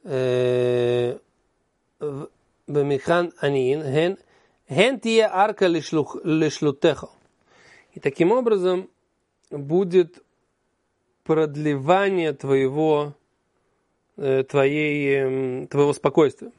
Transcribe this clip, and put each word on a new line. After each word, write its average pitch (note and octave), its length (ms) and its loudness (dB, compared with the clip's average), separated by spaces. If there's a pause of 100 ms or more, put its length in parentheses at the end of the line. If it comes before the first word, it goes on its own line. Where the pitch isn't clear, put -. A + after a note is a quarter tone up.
Э, B2 1120 0 (800)
в-, D3 320 -10 (360)
"Бемихан D3 720 -2
аниин, C#3+ 420 0
ген, D#3 360 -2 (500)
ген G#3+ 320 2
тие A3+ 260 2
арка G3 400 0
лишлух-, D#3+ 580 -2
лишлутехо". D#3 840 0 (840)
И - 80 -18
таким E3 320 2
образом F#3+ 560 0 (600)
будет E3+ 720 0 (1000)
продлевание D#3 1080 0
твоего, C#3+ 840 0 (1000)
э, C3+ 280 0
твоей, C#3+ 720 0
эм, C3 500 -4
твоего C#3+ 260 2
спокойствия. D3 680 0